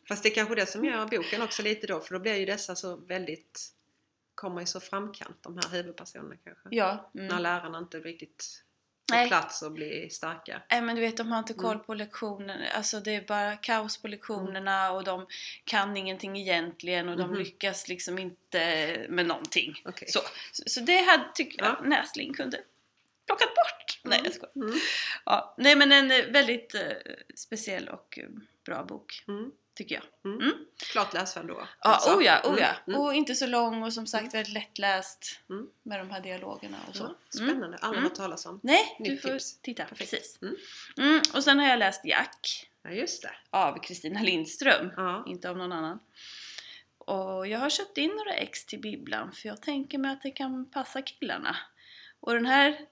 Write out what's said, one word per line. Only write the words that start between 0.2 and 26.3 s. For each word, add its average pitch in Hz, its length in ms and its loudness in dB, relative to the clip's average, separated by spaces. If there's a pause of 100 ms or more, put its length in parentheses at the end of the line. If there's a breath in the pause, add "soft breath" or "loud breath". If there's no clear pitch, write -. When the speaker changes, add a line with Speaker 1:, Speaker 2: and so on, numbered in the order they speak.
Speaker 1:
det 214 60 6
är 214 60 4
kanske 220 200 2
det 202 120 2
som 214 180 -4
gör 226 220 0
boken 214 360 -2
också 220 200 -4
lite 214 240 -2
då, 170 140 -2
för 180 140 -10
då 185 60 -4
blir 214 160 0
ju 196 100 0
dessa 196 300 -4
så 180 200 -8
väldigt, 180 640 -8 (760)
kommer 180 260 -8
ju 175 60 -6
så 185 140 -6
framkant, - 640 -8
de 175 160 -14
här 170 180 -2
huvudpersonerna 175 680 -10
kanske. 170 260 -20
Speaker 2:
Ja, 208 440 0
mm. 190 120 -8
Speaker 1:
När 180 140 -2
lärarna 170 380 -2
inte 170 220 -12
riktigt - 640 -14 (480)
får 233 60 4
Speaker 2:
Nej. 240 120 6
Speaker 1:
plats 170 340 2
och 156 100 -8
blir 156 360 -8
starka. - 640 -8
Speaker 2:
Nej, 240 120 4
men 233 140 -2
du 226 60 -2
vet, 226 140 -2
de 226 160 -4
har 226 60 2
inte 220 160 -6
koll 220 200 0
Speaker 1:
Mm. 214 100 -8
Speaker 2:
på 220 100 -8
lektionerna. 208 800 -6
Alltså, 214 260 -2
det 214 140 -2
är 202 120 -2
bara 208 300 0
kaos 214 460 -2
på - 60 -8
lektionerna 190 760 -2
Speaker 1:
Mm. 185 120 2
Speaker 2:
och 190 80 -4
de 185 220 -4 (380 loud breath)
kan 202 320 0
ingenting 190 420 -6
egentligen 175 680 0
och 170 80 -2
de 180 140 0
Speaker 1:
Mhm. 202 80 -2
Speaker 2:
lyckas 190 500 -4
liksom 180 300 -6
inte 170 760 -2 (120)
med 175 180 2
någonting. 156 580 0
Speaker 1:
Okej. - 260 -10
Speaker 2:
Så, - 100 2 (320 loud breath)
så, - 140 -8
så 240 140 -2
det 330 200 6
hade, 349 240 8 (100)
tycker - 300 -4
jag, 220 160 4
Speaker 1:
Ja. 262 80 -2
Speaker 2:
Näsling - 460 0
kunde 262 260 -6 (680)
plockat 427 280 4
bort. - 480 2
Nej, - 160 4
Speaker 1:
Mm. - 60 2
Speaker 2:
jag - 100 -2
skojar. - 340 -6
Speaker 1:
Mm. 240 100 0 (460 loud breath)
Speaker 2:
Ja, - 340 2
nej, 285 180 10
men 277 160 10
en, 277 180 10
eh, 254 160 6
väldigt, 240 480 2